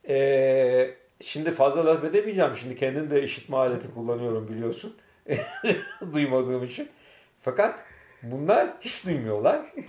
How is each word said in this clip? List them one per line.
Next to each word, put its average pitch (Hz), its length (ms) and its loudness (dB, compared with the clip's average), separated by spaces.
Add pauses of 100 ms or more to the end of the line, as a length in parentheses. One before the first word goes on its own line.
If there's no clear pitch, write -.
Ee, 131 840 4 (260)
şimdi 156 300 -4
fazla 143 340 4
laf 160 180 4
edemeyeceğim. 185 520 2
Şimdi 123 200 -10
kendim 139 340 -2
de 143 140 4
işitme 135 340 -6
aleti 123 360 0
kullanıyorum 117 540 -4
biliyorsun. 117 500 -8 (300)
<laughs> 143 100 -2 (760)
Duymadığım 127 500 0
için. 285 260 -10 (520)
Fakat 208 420 -2 (400)
bunlar 151 460 2 (120)
hiç - 240 -12
duymuyorlar. 135 680 0 (160)